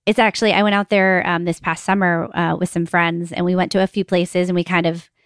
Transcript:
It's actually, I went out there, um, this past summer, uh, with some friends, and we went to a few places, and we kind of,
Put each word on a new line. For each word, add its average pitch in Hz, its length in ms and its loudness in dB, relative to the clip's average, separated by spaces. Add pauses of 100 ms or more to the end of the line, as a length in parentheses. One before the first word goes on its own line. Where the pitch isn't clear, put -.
It's 214 120 2
actually, 220 340 2
I 196 120 2
went 208 100 2
out 202 160 -2
there, 190 360 2
um, 175 180 -2
this 170 160 -2
past 165 240 -6
summer, 180 500 0
uh, 165 240 0
with 180 100 -2
some 170 180 -2
friends, 170 460 -2
and 180 120 -4
we 180 120 0
went 180 160 0
to 190 100 2
a 190 40 2
few 190 180 -4
places, 180 440 -2
and 180 80 -2
we 175 80 0
kind 170 220 0
of, 170 240 -4 (160)